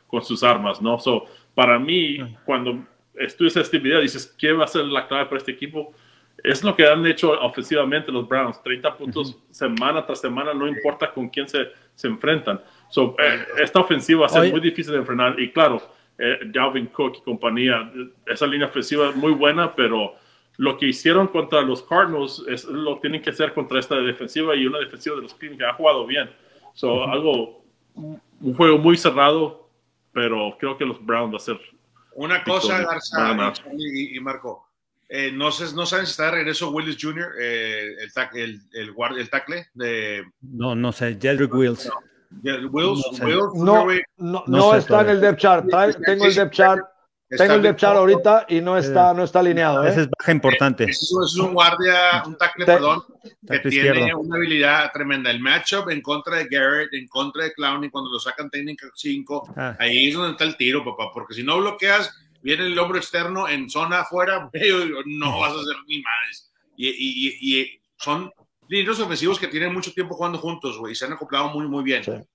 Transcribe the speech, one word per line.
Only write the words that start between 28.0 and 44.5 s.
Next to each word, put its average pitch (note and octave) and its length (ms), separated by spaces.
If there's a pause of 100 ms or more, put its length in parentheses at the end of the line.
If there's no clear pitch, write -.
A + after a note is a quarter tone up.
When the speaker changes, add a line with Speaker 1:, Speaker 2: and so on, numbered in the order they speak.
Speaker 1:
un B2+ 140
juego D#3+ 240
muy E3 180
cerrado, D3 720 (420)
pero A2+ 480
creo C3+ 180
que C#3 80
los A#2 180
Browns A#2 300
va G#2 40
a - 20
ser A#2 200 (560)
Speaker 3:
Una D#3+ 280
cosa, F#3+ 360
Speaker 1:
victoria. F3 80
Speaker 3:
Garza D#3+ 300
Speaker 1:
Van D#3 80
a A2+ 40
ganar. G2+ 240 (220)
Speaker 3:
y, C#3+ 380
y, B2+ 40
y - 20
Marco, C3 500 (400)
eh, C3+ 240
no C#3+ 180
sé, D3+ 240
no E3+ 120
saben F#3+ 180
si E3 60
está D#3 140
de E3 60
regreso D#3 380
Willis D#3 320
junior, D#3+ 300 (100)
eh, A2 580
el G#2+ 140
tac-, B2 220
el, A2+ 240 (140)
el G#2+ 200
guard-, A#2+ 240
el A#2 140
tackle D3 420
de A2 500 (180)
Speaker 2:
No, B2 340
no A#2+ 160
sé, A#2 280
Jedrick C3+ 340
Wills. B2 340
Speaker 3:
No. - 60 (480)
Ya, C3+ 140 (160)
Wills, D3+ 400
Speaker 2:
No B2+ 60
sé. A#2+ 80
Speaker 3:
Wills, F#3 300
Speaker 4:
No, G3+ 280
Speaker 3:
güey. F#3 180 (160)
Speaker 4:
no, F3+ 300
Speaker 2:
No D#3+ 100